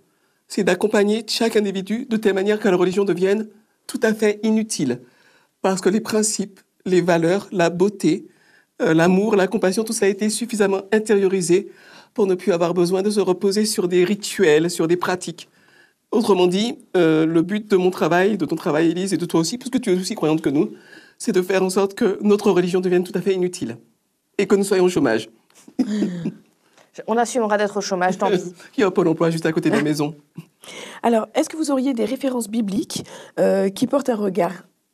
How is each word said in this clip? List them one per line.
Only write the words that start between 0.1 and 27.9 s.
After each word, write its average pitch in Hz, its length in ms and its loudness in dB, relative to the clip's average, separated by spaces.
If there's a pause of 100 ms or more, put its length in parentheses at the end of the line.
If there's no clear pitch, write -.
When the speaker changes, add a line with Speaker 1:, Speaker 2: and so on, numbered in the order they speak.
Speaker 1:
C'est - 160 -4
d'accompagner 208 640 0
chaque 226 280 -2
individu 202 540 -4
de 220 80 0
telle 202 180 2
manière 208 240 0
que 220 100 0
la 180 60 4
religion 185 300 2
devienne 190 420 0 (400)
tout - 160 -8
à 220 100 4
fait 208 300 0
inutile. 214 580 0 (600)
Parce 190 180 0
que - 80 2
les 214 120 2
principes, 214 580 -2 (260)
les 185 160 4
valeurs, 175 500 2
la 175 200 2
beauté, 180 560 0 (540)
euh, 175 120 2
l'amour, 185 420 4
la 190 120 2
compassion, 190 360 0
tout 220 100 -6
ça 214 120 -2
a 196 40 4
été 208 200 0
suffisamment 208 520 -2 (100)
intériorisé 196 800 2 (420)
pour 208 140 0
ne 185 80 2
plus 185 160 -2
avoir 170 240 2
besoin 180 260 2
de 202 80 0
se 208 100 -2
reposer 196 460 0
sur 214 220 -2
des 180 160 4
rituels, 175 680 2
sur 175 180 -2
des 175 100 2
pratiques. 180 520 -6 (640)
Autrement 196 360 2
dit, 202 320 -2 (180)
euh, 160 300 4
le 165 160 2
but 214 260 -4
de 196 80 4
mon 180 140 2
travail, 180 440 2
de 175 100 -4
ton 165 100 -4
travail, 160 340 0
Élise, 185 240 -2
et 170 40 0
de 175 100 -4
toi 165 140 0
aussi, 196 180 -4
puisque 254 200 -4
tu 202 120 -2
es 180 80 2
aussi 185 160 -6
croyante 156 260 0
que - 80 -2
nous, 160 220 0 (480)
c'est - 140 -4
de 180 100 2
faire 190 180 0
en 190 80 0
sorte 196 240 0
que 196 300 0
notre 208 260 2
religion 180 300 2
devienne 185 240 2
tout 180 100 -14
à 185 80 -2
fait 190 140 0
inutile 180 420 -4 (600)
et 196 80 0
que 208 80 4
nous 196 80 4
soyons 190 220 2
au 180 40 4
chômage. 120 400 0 (480)
<laughs> - 80 0 (1200)
Speaker 2:
On 220 80 0
assumera 233 440 0
d'être 208 180 -2
au 202 40 -4
chômage, 185 360 -2